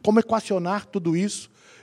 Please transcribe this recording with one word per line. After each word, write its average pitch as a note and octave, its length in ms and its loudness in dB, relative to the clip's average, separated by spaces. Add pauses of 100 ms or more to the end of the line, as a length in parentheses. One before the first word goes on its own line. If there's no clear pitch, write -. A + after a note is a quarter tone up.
Como G#3+ 180 4
equacionar G3 640 -2
tudo E3+ 320 -2
isso G3+ 340 -4 (320)